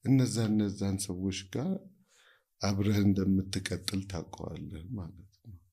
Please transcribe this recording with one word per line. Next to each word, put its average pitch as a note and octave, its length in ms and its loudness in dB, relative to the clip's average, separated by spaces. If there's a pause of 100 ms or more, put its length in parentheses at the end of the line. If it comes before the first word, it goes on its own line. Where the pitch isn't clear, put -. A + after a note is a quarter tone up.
እነዛ፣ B2 300 4 (100)
እነዛን G2+ 540 2
ሰዎች F#2 480 -4
ጋር E3 260 -2 (880)
አብረህ G2+ 380 2
እንደምትቀጥል F#2+ 1040 2
ታውቀዋለህ D#2+ 880 -10
ማለት F#2+ 480 -12
ነው። G2 180 -20 (160)